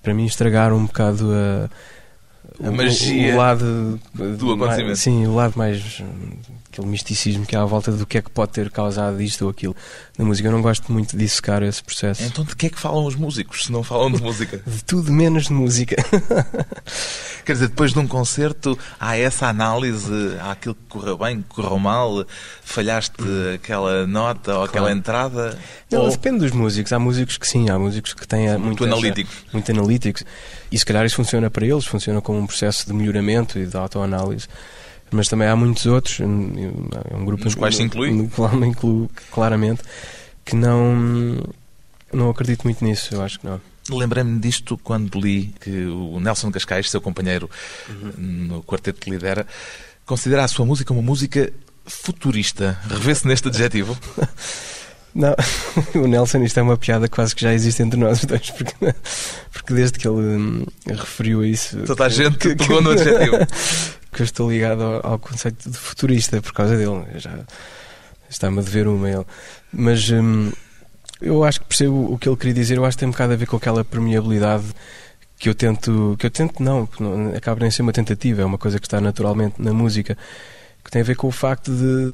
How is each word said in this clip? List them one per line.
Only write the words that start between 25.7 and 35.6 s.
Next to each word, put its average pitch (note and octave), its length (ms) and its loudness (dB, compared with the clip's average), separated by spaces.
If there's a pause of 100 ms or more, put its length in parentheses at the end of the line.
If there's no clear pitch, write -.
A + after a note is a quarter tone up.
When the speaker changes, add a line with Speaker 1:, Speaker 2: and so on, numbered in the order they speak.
Speaker 1:
Não, A3+ 140 2
Speaker 2:
Ou - 80 4
Speaker 1:
depende B3+ 300 0
dos C#3 100 2
músicos. A2 420 0
Há A#2+ 60 2
músicos B2 400 0
que - 80 -6
sim, A#2 240 2
há F#2+ 80 2
músicos G2+ 360 -2
que - 120 -16
têm A2 220 2
Speaker 2:
São G#2 100 2
muito G#2+ 240 -2
Speaker 1:
muitas A2+ 160 2
Speaker 2:
analíticos. G2+ 360 -2 (180)
Speaker 1:
muito G#2+ 180 -2
analíticicos. G#2+ 540 0 (480)
E A2 60 0
se - 60 2
calhar A2 220 4
isso A2+ 80 0
funciona A2+ 340 2
para G#2+ 160 -2
eles, C#3 220 2
funciona G#2+ 340 -2
como G#2 200 -2
um G2+ 80 -2
processo - 360 -2
de G2+ 80 -6
melhoramento G#2 680 0
e F#2 40 -2
de F2+ 120 -6
autoanálise. G2 720 -4 (640)
Mas G#2 160 2
também A2 180 2
há A2 80 4
muitos A#2 320 4